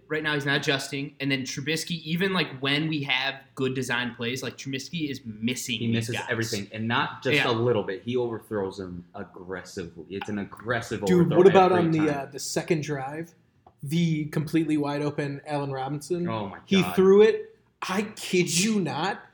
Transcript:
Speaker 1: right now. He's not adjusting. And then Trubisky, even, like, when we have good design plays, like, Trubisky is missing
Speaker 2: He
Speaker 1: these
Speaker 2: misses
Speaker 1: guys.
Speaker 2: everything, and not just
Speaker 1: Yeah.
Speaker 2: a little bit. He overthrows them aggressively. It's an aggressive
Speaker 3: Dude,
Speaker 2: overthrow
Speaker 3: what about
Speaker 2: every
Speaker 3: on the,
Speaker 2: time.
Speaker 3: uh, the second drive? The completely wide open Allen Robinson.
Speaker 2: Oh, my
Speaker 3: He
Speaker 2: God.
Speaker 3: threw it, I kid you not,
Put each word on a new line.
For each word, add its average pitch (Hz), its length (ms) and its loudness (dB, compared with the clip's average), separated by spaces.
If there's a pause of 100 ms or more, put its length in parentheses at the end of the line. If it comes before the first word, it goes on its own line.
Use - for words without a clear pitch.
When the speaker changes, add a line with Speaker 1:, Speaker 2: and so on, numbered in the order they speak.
Speaker 1:
right 156 160 -4
now. 151 100 0
He's 143 100 -2
not 143 120 0
adjusting. 143 640 -2
And 139 100 -2
then 135 120 0
Trubisky, 160 600 -6
even, 175 300 -2
like, 165 160 0 (120)
when 143 280 0
we 151 160 -2
have 135 320 -2 (180)
good 131 200 -2
design 123 420 -2
plays, 120 260 -4
like, 120 160 -8
Trubisky 139 500 -6
is 131 160 -8
missing 113 540 -4
Speaker 2:
He 117 80 -2
Speaker 1:
these 117 80 2
Speaker 2:
misses 113 220 -2
Speaker 1:
guys. 101 120 -4
Speaker 2:
everything, 113 440 -2
and 110 160 -4
not 135 340 -2
just 135 140 2
Speaker 1:
Yeah. 127 120 2
Speaker 2:
a 123 40 2
little 113 320 4
bit. 92 200 -6
He 120 120 -2
overthrows 107 600 -2
them 90 260 -8 (100)
aggressively. 90 960 -12
It's 98 180 -6
an 107 120 -4
aggressive 107 640 -4
Speaker 3:
Dude, 90 220 6
Speaker 2:
overthrow 107 120 2
Speaker 3:
what - 80 10
about 185 240 8
Speaker 2:
every 180 140 4
Speaker 3:
on 160 80 2
the, 160 60 2 (140)
Speaker 2:
time. 143 100 -4
Speaker 3:
uh, 135 40 -8
the 131 140 -12
second 160 420 -2
drive? 147 500 -6 (500)
The 156 440 2
completely 156 520 0
wide 143 240 -2
open 143 440 -4
Allen 143 240 -4
Robinson. 147 580 -4
Speaker 2:
Oh, 104 200 -4
my - 160 -12
Speaker 3:
He 190 180 4
Speaker 2:
God. 180 140 0
Speaker 3:
threw 190 260 10
it, - 340 4 (320)
I 190 140 0 (140)
kid 170 420 2
you 208 220 2
not, 160 400 -2 (140)